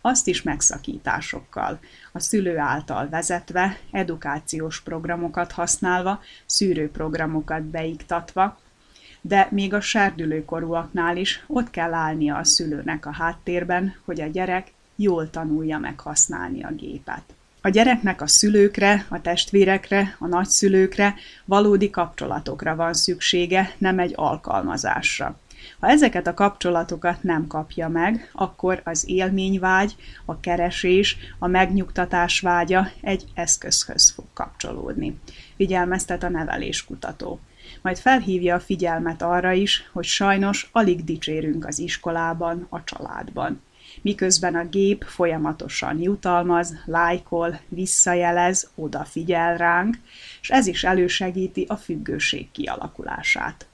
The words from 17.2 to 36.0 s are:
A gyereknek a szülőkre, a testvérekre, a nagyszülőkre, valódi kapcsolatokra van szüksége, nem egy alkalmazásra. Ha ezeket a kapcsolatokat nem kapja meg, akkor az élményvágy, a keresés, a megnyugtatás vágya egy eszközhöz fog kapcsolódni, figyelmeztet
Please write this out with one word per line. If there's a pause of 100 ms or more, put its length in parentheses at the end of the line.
A
gyereknek
a
szülőkre,
a
testvérekre,
a
nagyszülőkre, (300)
valódi
kapcsolatokra
van
szüksége,
nem
egy
alkalmazásra. (420)
Ha
ezeket
a
kapcsolatokat
nem
kapja
meg,
akkor
az
élményvágy, (280)
a
keresés, (220)
a
megnyugtatás
vágya (120)
egy (100)
eszközhöz
fog
kapcsolódni, (380)
figyelmeztet